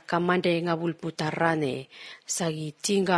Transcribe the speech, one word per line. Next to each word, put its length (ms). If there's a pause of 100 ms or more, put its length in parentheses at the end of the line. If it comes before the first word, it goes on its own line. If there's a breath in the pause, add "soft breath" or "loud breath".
kamande 560
ngabul 320
putarane, 920 (380 loud breath)
sa 260
gitinga 640